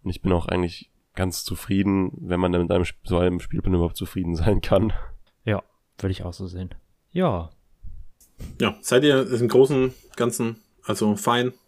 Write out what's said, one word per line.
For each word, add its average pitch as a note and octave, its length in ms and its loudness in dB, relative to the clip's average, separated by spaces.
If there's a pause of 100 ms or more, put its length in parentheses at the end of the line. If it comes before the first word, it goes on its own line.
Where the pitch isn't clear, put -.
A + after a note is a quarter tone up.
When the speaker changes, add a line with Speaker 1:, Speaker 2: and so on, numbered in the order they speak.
Speaker 1:
Und F#2+ 80 -6
ich - 120 -6
bin F#2+ 100 2
auch E2+ 140 2
eigentlich F2+ 440 -4 (240)
ganz F#2 300 -4
zufrieden, G2 720 0
wenn F2 240 -2
man F2+ 100 2
mit F2 220 0
einem F2+ 100 2
Sp-, - 220 -4
so F2+ 140 0
einem F2+ 200 2
Spielplan F2+ 360 -2
überhaupt E2+ 220 2
zufrieden F2 380 -4
sein E2+ 260 2
kann. G#2 320 2 (520)
Speaker 2:
Ja, G#2 180 -2 (380)
würde F#2+ 100 -2
ich F#2+ 140 -6
auch F2 80 -8
so F#2+ 160 -12
sehen. F2+ 260 -12 (380)
Ja. A#2 380 -2 (1080)
Speaker 3:
Ja, A2+ 200 0
seid C3 240 4
ihr C3+ 260 4
im A#2+ 180 0
Großen C3 360 6
und C3 100 -2 (220)
Ganzen, A#2 400 -2 (280)
also G#2 320 0
fein B2 360 0 (160)